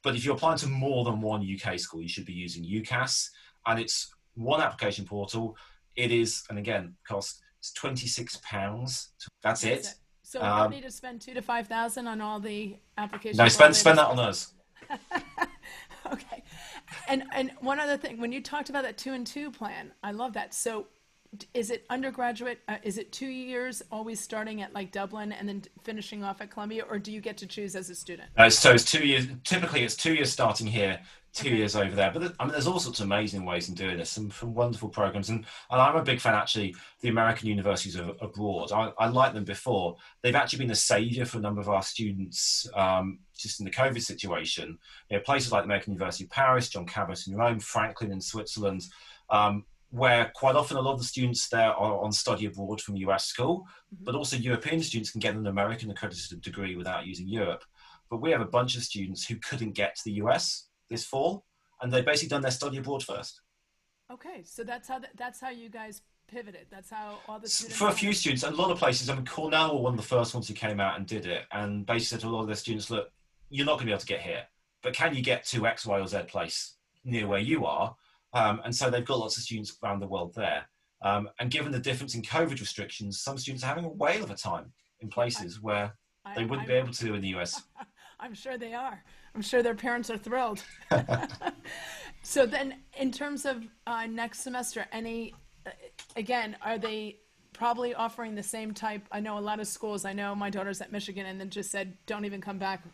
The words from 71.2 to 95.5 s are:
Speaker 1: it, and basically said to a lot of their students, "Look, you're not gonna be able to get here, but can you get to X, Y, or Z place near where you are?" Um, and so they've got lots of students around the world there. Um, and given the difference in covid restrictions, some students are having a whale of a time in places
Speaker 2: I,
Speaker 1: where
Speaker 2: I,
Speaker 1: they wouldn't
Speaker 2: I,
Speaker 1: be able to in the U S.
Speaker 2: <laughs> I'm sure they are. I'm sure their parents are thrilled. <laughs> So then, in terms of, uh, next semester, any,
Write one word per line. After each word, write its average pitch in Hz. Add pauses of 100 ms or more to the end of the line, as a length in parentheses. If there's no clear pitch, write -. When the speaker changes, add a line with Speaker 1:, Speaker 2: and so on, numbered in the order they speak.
Speaker 1:
it, 87
and 104
basically 117
said 101
to 113
a -
lot 110
of 107
their 107
students, 107
"Look, 107 (380)
you're 139
not 147
gonna 127
be 107
able 98
to -
get 98
here, - (400)
but 127
can 156
you 127
get 123
to 113
X, 113
Y, 98
or 95
Z 92
place - (280)
near 113
where 101
you 139
are?" 76 (380)
Um, 113
and 120
so 127
they've 123
got 131
lots 110
of -
students 107
around 101
the 98
world 87
there. 82 (360)
Um, 101 (100)
and 123
given 147
the 127
difference 127
in 117
covid 143
restrictions, 101
some 135
students 127
are 131
having 170
a 165
whale 202
of -
a 101
time - (280)
in 113
places 113
Speaker 2:
I, 107
Speaker 1:
where 104 (300)
Speaker 2:
I, -
Speaker 1:
they 113
wouldn't 131
Speaker 2:
I, 127
Speaker 1:
be -
able 123
to 110
in 101
the 95
U 92
S. - (280)
Speaker 2:
<laughs> -
I'm 233
sure 254
they 226
are. 240 (300)
I'm 214
sure 240
their 233
parents 240
are 220
thrilled. 226 (260)
<laughs> 131 (1200)
So 277
then, 269 (160)
in 262
terms 285
of, 240 (220)
uh, 226
next 226
semester, 247
any, 226 (320)